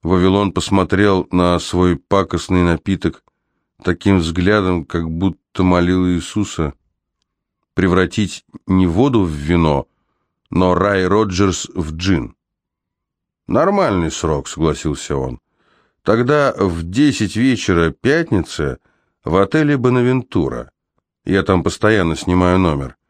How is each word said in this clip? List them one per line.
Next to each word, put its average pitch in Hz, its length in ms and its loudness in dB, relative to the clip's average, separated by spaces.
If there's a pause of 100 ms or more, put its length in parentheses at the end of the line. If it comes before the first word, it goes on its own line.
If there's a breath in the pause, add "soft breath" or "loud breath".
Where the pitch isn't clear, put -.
Вавилон 95 480 2
посмотрел 95 800 0
на 87 280 2
свой 90 380 0
пакостный 92 640 -2
напиток 85 600 -2 (600)
таким 92 360 0
взглядом, 90 680 0
как 85 240 -6
будто 87 540 -4
молил 90 440 2
Иисуса 87 680 -4 (1000)
превратить 92 720 0 (220)
не 92 180 2
воду 107 380 2
в 85 60 -2
вино, 76 580 0 (600)
но 90 260 2
Рай 95 320 0
Роджерс 98 680 0
в 78 220 -8
джин. 82 400 -2 (1120)
"Нормальный 135 640 0
срок", 76 360 -4
согласился 76 680 -4
он. 65 240 -6 (640)
"Тогда 127 540 2
в 85 260 -2
десять 107 520 0
вечера 101 560 2
пятницы 107 840 -2 (460)
в 78 140 -2
отеле 147 400 2
"Бонавентура". 120 920 0 (540)
Я 92 180 0
там 90 200 2
постоянно 92 520 0
снимаю 90 440 2
номер". 73 380 -2 (120)